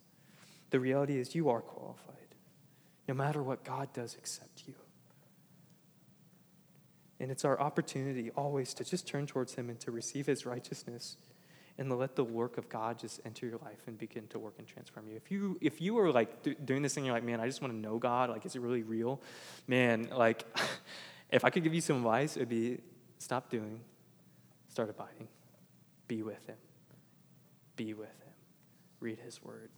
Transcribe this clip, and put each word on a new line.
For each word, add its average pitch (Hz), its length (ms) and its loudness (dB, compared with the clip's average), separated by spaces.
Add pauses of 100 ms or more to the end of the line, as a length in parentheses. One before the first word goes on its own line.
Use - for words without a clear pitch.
(680)
The 131 120 6
reality 139 360 4
is 123 160 -2
you 165 160 4
are 117 120 6
qualified, - 760 -14 (720)
no 139 60 0
matter 143 280 2
what 131 220 -2
God 135 300 -6
does 120 220 -6
accept - 520 -12
you. 135 60 -14 (2500)
And 131 100 -4
it's 131 140 -2
our 135 120 6
opportunity 135 720 0
always 143 420 0
to - 100 -6
just - 240 -4
turn 143 200 -2
towards - 280 -2
him 120 140 -4
and 113 100 -8
to - 120 -6
receive 120 340 -4
his 135 200 2
righteousness 120 720 -8 (600)
and 135 120 -2
to 127 60 2
let 131 220 0
the 143 80 4
work 117 320 -2
of 107 100 -6
God 113 320 -2
just - 260 -10
enter 117 200 -8
your 117 140 -6
life 107 280 -14
and 113 100 -12
begin 110 300 -10
to - 120 -8
work 107 180 -10
and 120 100 -16
transform - 400 -16
you. 110 80 -12
If - 160 -10
you, 196 300 -2
if 151 180 4
you 196 200 2
are, 180 120 8
like, 117 320 4
do-, 143 120 0
doing 135 260 0
this 143 120 2
thing, 143 120 -2
you're 127 80 2
like, 117 100 2
"Man, 120 160 0
I 113 60 0
just 131 160 -2
wanna 131 140 -2
know 107 220 -2
God. 123 320 4
Like, 110 160 -4
is - 100 -8
it 131 40 -4
really 120 240 0
real?" 113 380 -2 (460)
Man, 120 460 4
like, 117 300 6 (460)
<laughs> - 420 -12
if - 140 6
I - 40 10
could 175 140 4
give 160 100 4
you 165 80 2
some 156 140 2
advice, 123 400 4
it 143 60 0
would 117 80 0
be 120 320 0 (380)
stop - 300 -4
doing, 110 300 -4 (880)
start 113 220 -2
abiding, 104 400 -12 (800)
be 110 140 -2
with 104 220 -8
him, 113 120 -12 (1200)
be 110 160 -4
with 107 160 -10
him, - 240 -20 (640)
read 110 200 -6
his 120 220 -16
word, 113 360 -14